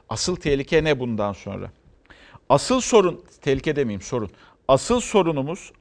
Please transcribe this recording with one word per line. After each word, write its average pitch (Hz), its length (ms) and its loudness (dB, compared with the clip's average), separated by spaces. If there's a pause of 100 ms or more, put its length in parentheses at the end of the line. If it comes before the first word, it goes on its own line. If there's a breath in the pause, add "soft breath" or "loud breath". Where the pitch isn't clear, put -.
Asıl 170 280 -4
tehlike 151 480 0
ne 147 160 0
bundan 107 320 -2
sonra? 95 380 -12 (760 loud breath)
Asıl 247 320 2
sorun, 202 440 2 (160)
tehlike 139 360 -2
demeyeyim, 110 260 -2
sorun. 110 280 -6 (380 loud breath)
Asıl 226 320 2
sorunumuz 160 800 -2